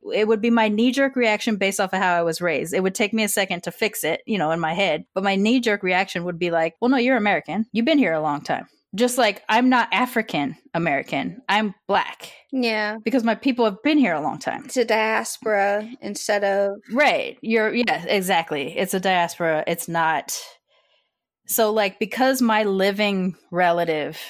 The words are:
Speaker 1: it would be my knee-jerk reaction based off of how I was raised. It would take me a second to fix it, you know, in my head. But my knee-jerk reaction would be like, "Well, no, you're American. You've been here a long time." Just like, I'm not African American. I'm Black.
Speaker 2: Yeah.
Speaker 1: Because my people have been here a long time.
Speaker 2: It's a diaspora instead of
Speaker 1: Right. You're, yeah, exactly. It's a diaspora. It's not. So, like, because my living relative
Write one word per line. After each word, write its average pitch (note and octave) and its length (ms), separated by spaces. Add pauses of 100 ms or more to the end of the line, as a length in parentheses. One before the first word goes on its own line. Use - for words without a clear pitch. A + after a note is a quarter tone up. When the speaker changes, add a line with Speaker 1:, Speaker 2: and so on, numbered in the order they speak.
(140)
Speaker 1:
it G#3+ 140
would A3 120
be A3+ 80
my A#3 200
knee-jerk B3+ 480
reaction A3 400
based G3 240
off F#3 120
of F#3+ 80
how F#3 140
I E3+ 80
was E3 180
raised. E3 320
It G3 120
would F#3+ 100
take G#3 180
me A3 120
a G#3 40
second F#3+ 360
to E3+ 80
fix - 320
it, D#3 220
you G#3+ 120
know, D#3 140
in E3 80
my D#3+ 140
head. F3 380
But F#3+ 120
my G3 100
knee-jerk G#3+ 480
reaction F#3 420
would F3 140
be F3 140
like, E3 280
"Well, A#3+ 80
no, C4+ 100
you're B3+ 180
American. G3+ 560
You've A3+ 120
been D4+ 140
here G3 160
a D#3 80
long D3+ 200
time." - 260 (260)
Just A#3+ 240
like, G#3 300
I'm B3 200
not B3 240
African F#3+ 640 (160)
American. E3 760
I'm G3+ 260 (140)
Black. - 420 (220)
Speaker 2:
Yeah. A3 520
Speaker 1:
Because A3+ 200
my A3+ 100
people A#3+ 300
have G#3 180
been D4+ 160
here G#3 160
a D3 60
long D3+ 180
time. - 280
Speaker 2:
It's - 100
a A#3+ 80
diaspora A3 1040 (100)
instead G3+ 440
of G3 260 (220)
Speaker 1:
Right. A#3 500
You're, A3 320
yeah, E3+ 320
exactly. F3 720
It's F#3 160
a F#3+ 60
diaspora. E3+ 680
It's E3+ 220
not. D#3+ 520 (1040)
So, G#3+ 260
like, G3+ 260
because B3+ 420
my A3 220
living G3 720 (160)
relative E3+ 680 (120)